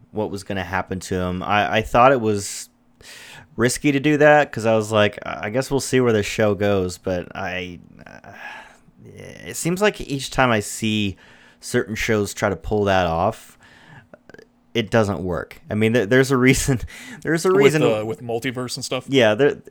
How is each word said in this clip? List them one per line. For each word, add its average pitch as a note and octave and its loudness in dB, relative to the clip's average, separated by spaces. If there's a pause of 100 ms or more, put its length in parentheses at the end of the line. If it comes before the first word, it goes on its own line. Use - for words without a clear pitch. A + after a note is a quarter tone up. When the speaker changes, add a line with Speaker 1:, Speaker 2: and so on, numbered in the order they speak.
(100)
Speaker 1:
what G2+ -6
was G2 -10
gonna F#2+ -6
happen F#2 -6
to - -8
him. F2+ -4
I, G2+ 0
I A2+ 0
thought B2+ 4
it C3 0
was G#2 -4 (880)
risky B2+ 0
to C#3 2
do D3+ 2
that D3 6
'cause A2 -4
I A2+ 4
was A2 -2
like, G#2 4
"I E2 -8
guess B2 -2
we'll C#3 0
see B2+ 0
where A#2+ 4
this G#2 2
show G#2+ 0
goes," F#2+ 0
but F#2 -6
I, F2+ -10 (260)
uh, - -20 (720)
it G2 -16
seems F3+ -4
like G#3 2
each C3+ -8
time B2+ 2
I A2 2
see G#2 -2 (440)
certain - -4
shows G#2+ -2
try G#2+ -2
to F#2+ -4
pull G#2 -2
that F#2+ 2
off, E2+ -4 (1160)
it A2 -4
doesn't G2+ 0
work. F2 -8
I - -4
mean, A2 2
there, A#2+ 2
there's B2+ 4
a C3+ 2
reason, B2+ 2 (220)
<laughs> - -18
there's D#3+ -2
a - 0
Speaker 2:
With, F#3 2
Speaker 1:
reason D#3 4
Speaker 2:
uh, A2 0
with A2+ -8
multiverse A#2+ -6
and B2 -10
stuff? B2+ -6
Speaker 1:
Yeah, A#2+ 4
there, C3+ 2